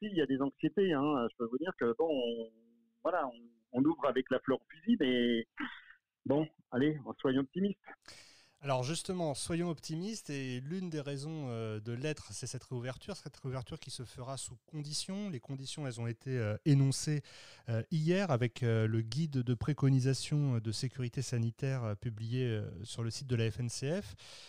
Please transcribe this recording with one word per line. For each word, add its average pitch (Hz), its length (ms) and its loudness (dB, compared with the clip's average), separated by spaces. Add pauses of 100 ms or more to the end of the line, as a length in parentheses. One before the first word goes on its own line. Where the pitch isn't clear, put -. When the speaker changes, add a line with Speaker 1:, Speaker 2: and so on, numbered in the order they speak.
Speaker 1:
il 208 140 -4
y 160 60 4
a 139 40 4
des 131 160 0
anxiétés, 160 520 2
hein. 139 360 4
Je - 80 -10
peux 120 80 -2
vous 120 140 -2
dire 180 200 -2
que, 117 180 4
bon, 165 120 2
on, 117 400 -2 (540)
voilà, 160 240 0
on, 120 520 -6
on 135 40 6
ouvre 151 240 4
avec 131 240 2
la 127 80 4
fleur 127 200 2
au - 80 -20
fusil, 220 320 2
mais 120 480 4 (760)
bon, 151 220 4 (240)
allez, 147 280 2 (200)
soyons 135 220 2
optimistes. 190 380 -2 (840)
Speaker 2:
Alors 131 200 2
justement, 165 500 -2
soyons 170 380 -2
optimistes, 165 580 -6
et 131 320 -4
l'une 175 300 -6
des 151 100 -4
raisons, 143 480 -6
euh, 110 300 -4
de 113 140 -6
l'être, 143 380 -4
c'est 117 140 -8
cette 123 180 -8
réouverture, 131 520 -8
cette - 220 -14
réouverture 127 420 -8
qui - 100 -14
se - 140 -10
fera 127 340 -10
sous - 180 -10 (120)
conditions. 160 640 -6
Les 131 80 -6
conditions, 135 480 -8
elles 120 120 -6
ont 117 60 -2
été, 127 320 -4
euh, 107 260 2
énoncées, 139 600 4 (460)
euh, 113 200 2
hier 175 400 2
avec, 123 320 2
euh, 113 240 4
le 110 160 4
guide 131 400 0
de 123 140 2
préconisation 135 1040 2
de 110 120 -2
sécurité 123 520 -4
sanitaire, 120 600 -2
euh, 104 120 -2
publié, 113 500 -2
euh, 107 240 -2 (140)
sur - 180 -8
le 113 80 -2
site 139 180 -6
de 127 80 2
la 113 140 4
F 117 120 -4
N 120 80 -2
C 147 300 -2
F. - 140 -8 (360)